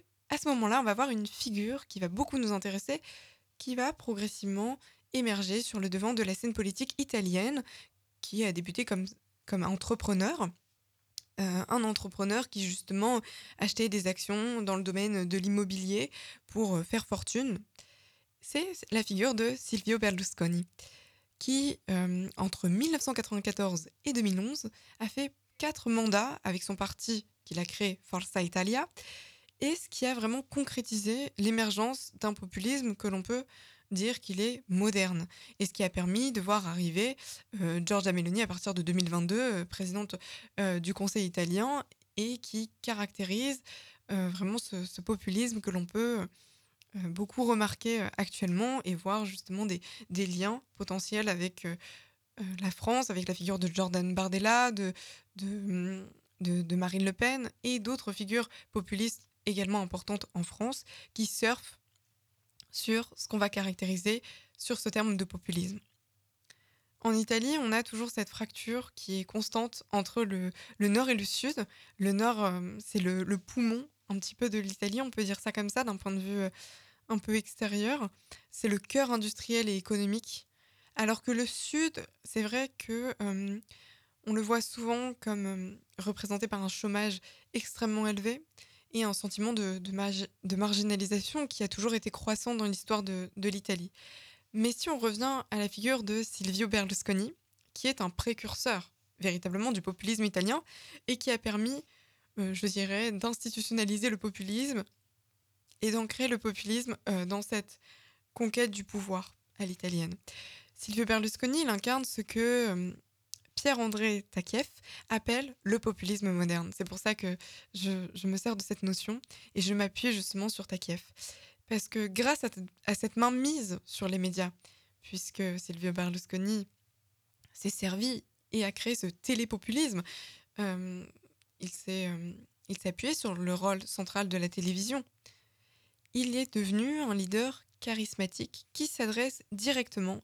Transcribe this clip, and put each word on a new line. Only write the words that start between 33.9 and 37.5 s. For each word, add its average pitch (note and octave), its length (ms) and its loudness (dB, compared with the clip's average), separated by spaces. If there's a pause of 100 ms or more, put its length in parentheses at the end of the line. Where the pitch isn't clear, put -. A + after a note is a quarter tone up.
dire G#3 280 0
qu'il F#3+ 220 -4
est B3 260 0
moderne, F#3 580 4 (340)
et G3+ 60 2
ce - 60 -2
qui G3+ 140 2
a F3+ 40 4
permis G3 440 2
de G#3+ 80 0
voir G3 260 2
arriver, F3 480 2 (460)